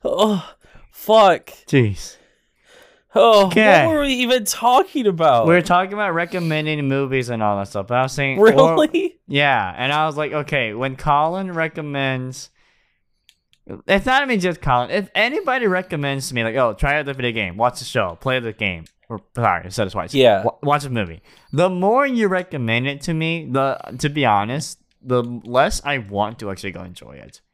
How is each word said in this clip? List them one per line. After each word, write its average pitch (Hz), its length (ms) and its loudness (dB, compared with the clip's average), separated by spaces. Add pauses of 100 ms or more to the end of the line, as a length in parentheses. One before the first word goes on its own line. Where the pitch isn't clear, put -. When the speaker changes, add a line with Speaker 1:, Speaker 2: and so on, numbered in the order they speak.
Speaker 1:
Oh, 202 440 0 (440)
fuck. 208 540 4 (200)
Speaker 2:
Jeez. 113 500 0 (960)
Speaker 1:
Oh, 214 320 6
Speaker 2:
Okay. 180 400 6
Speaker 1:
what 320 80 2
were 294 80 0
we 277 120 0
even 247 300 0
talking 247 640 0
about? 151 380 4
Speaker 2:
We 165 80 6
were 175 80 4
talking 185 320 0
about 202 200 -2
recommending 156 720 -4
movies 135 440 -2
and 113 120 -4
all 104 160 0
that 98 100 -6
stuff. 98 200 -8
But 123 100 0
I 131 40 2
was 131 100 -4
saying, 139 260 -4
or 214 80 8
Speaker 1:
Really? 302 680 4 (100)
Speaker 2:
Yeah, 135 500 0
and 127 160 -2
I 156 140 0
was 147 100 -4
like, 147 160 -4
okay, 139 420 -4
when 131 220 -6
Colin 165 560 0
recommends, 139 960 -6 (1400)
it's 196 200 0
not 269 160 2
even 247 180 -2
just 175 200 -4
Colin. 123 300 0
If 190 240 -4
anybody 254 520 -2
recommends 147 600 -4
to 127 60 -10
me, 117 100 -2
like, 113 120 -4
"Oh, 120 180 0
try 147 260 -2
out 139 60 -8
the 139 80 -8
video 123 180 -4
game, 98 240 -6
watch 120 220 0
the 123 60 -14
show, 92 360 -4
play 131 200 -4
the 113 120 -8
game," 90 320 -6 (240)
or, 110 120 -12 (140)
sorry, 92 300 0
I 92 60 -14
said 104 160 -2
it 90 40 -8
twice. 90 240 -8
Speaker 1:
Yeah. 110 300 4
Speaker 2:
Wa-, - 180 -2
watch 143 220 0
a 135 60 -10
movie. 92 320 -6 (300)
The 175 180 2
more 208 360 0
you 226 220 0
recommend 135 580 -2
it 139 160 -6
to 170 120 -4
me, 160 360 -4
the, 135 280 0 (220)
to 151 80 -2
be 147 180 -2
honest, 110 520 0 (280)
the 123 160 0
less 120 640 -2
I 143 140 -2
want 104 420 -4
to 104 100 -8
actually 95 220 -10
go 90 100 -14
enjoy 87 340 -18
it. - 240 -20 (120)